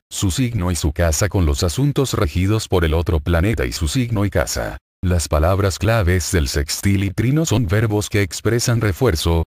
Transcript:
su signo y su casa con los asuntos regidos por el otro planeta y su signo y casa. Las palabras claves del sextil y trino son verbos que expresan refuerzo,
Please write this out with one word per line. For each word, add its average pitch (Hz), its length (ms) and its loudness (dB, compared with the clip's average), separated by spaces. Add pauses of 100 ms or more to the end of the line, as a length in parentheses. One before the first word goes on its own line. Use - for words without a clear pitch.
(120)
su - 180 -2
signo 113 400 -2
y 90 60 0
su 78 160 -2
casa 85 360 0
con 90 200 0
los 73 160 0
asuntos 131 500 0
regidos 95 540 0
por 87 180 2
el 78 80 2
otro 85 260 2
planeta 85 460 0
y 60 60 -4
su - 160 -4
signo 117 380 0
y 101 40 0
casa. 58 480 -4 (260)
Las 87 240 0
palabras 92 520 0
claves 95 520 0
del 80 180 0
sextil 98 540 0
y 98 60 0
trino 135 380 0
son 110 180 2
verbos 104 440 0
que 104 120 0
expresan 110 580 0
refuerzo, 85 720 2